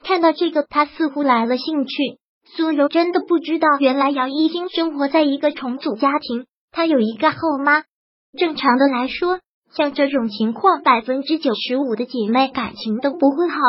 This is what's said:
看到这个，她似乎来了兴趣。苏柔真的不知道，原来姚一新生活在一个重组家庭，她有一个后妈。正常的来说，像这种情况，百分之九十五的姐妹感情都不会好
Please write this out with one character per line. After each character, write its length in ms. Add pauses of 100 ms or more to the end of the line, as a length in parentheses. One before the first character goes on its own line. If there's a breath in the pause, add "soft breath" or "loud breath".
看 180
到 100
这 180
个， 140
她 220
似 240
乎 120
来 240
了 120
兴 280
趣。 80 (600)
苏 160
柔 160
真 240
的 80
不 200
知 200
道， 80 (120)
原 180
来 120
姚 200
一 180
新 220
生 280
活 120
在 120
一 160
个 140
重 260
组 180
家 220
庭， 280 (260)
她 140
有 140
一 180
个 140
后 60 (240)
妈。 220 (560)
正 160
常 220
的 100
来 220
说， 320 (340)
像 180
这 140
种 220
情 240
况， 280
百 200
分 200
之 160
九 160
十 220
五 220
的 80
姐 240
妹 180
感 280
情 240
都 120
不 180
会 200
好 80 (120)